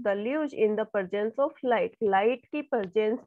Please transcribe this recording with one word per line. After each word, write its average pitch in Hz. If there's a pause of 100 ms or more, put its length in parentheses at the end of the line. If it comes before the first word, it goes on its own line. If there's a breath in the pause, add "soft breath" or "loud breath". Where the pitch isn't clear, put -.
the 202 (120)
leaves 285
in 214
the 214 (100)
presence 202
of 285 (140)
light। 226 (120)
लाइट 214
की 294
प्रेजेंस 220